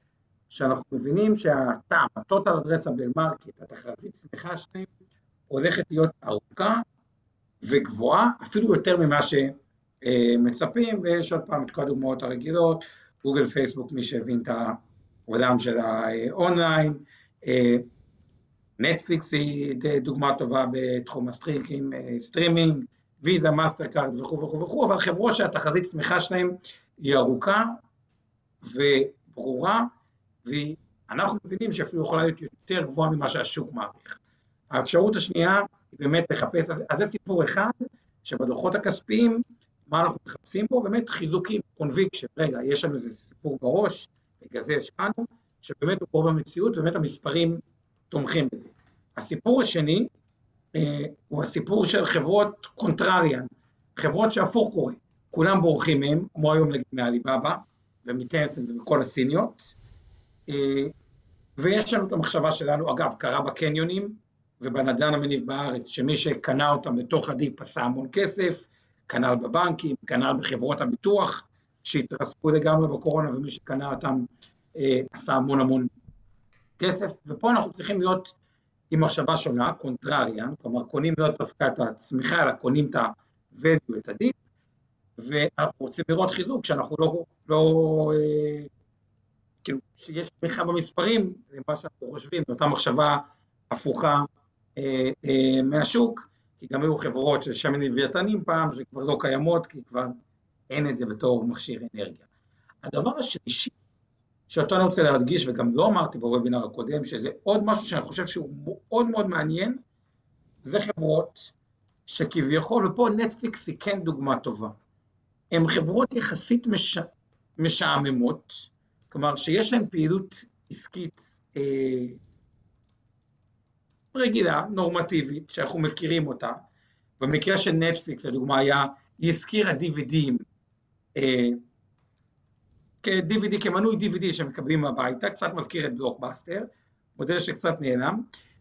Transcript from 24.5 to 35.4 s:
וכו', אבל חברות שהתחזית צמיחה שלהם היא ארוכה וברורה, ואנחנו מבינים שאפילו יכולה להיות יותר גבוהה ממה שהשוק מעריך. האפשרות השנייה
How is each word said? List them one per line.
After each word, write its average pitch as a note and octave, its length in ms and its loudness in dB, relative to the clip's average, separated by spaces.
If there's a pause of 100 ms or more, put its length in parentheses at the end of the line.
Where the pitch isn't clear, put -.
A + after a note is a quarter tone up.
וכו', G#3 260 0
אבל G3 140 4
חברות G3 360 2
שהתחזית E3+ 480 0
צמיחה F3 360 0
שלהם F3+ 360 0 (420)
היא C#3 180 2
ארוכה C3+ 480 4 (1000)
וברורה, C#3 1200 0 (640)
ואנחנו D#3 1000 -6
מבינים F#3+ 260 -4
שאפילו D#3+ 320 -4
יכולה D#3+ 200 0
להיות D#3+ 180 0
יותר F3 420 -6
גבוהה D#3 260 0
ממה C#3+ 200 0
שהשוק - 440 -4
מעריך. - 460 -12 (520)
האפשרות E3+ 440 4
השנייה F3 400 2 (360)